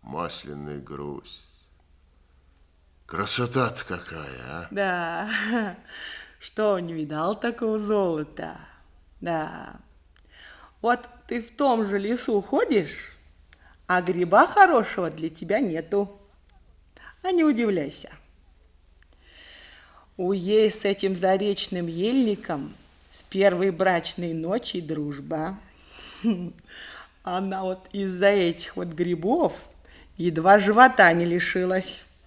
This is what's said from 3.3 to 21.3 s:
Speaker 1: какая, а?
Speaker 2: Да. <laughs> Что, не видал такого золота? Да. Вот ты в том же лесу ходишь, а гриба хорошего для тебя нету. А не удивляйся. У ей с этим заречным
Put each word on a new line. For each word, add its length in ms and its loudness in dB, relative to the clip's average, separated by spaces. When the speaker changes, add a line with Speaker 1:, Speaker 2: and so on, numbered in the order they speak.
Speaker 1:
какая, 640 -12
а? 240 -12
Speaker 2:
Да. 1040 -4
<laughs> 400 -18
Что, 400 -2
не 140 -8
видал 440 -4
такого 400 -4
золота? 800 -2
Да. 560 -6
Вот 260 0
ты 120 -4
в 140 -16
том 300 2
же 160 -2
лесу 420 0
ходишь, 680 0
а 160 2
гриба 460 4
хорошего 640 4
для 200 -8
тебя 300 -2
нету. 600 -2
А 100 -2
не 120 4
удивляйся. 680 0
У 160 0
ей 380 4
с 140 -6
этим 300 0
заречным 720 0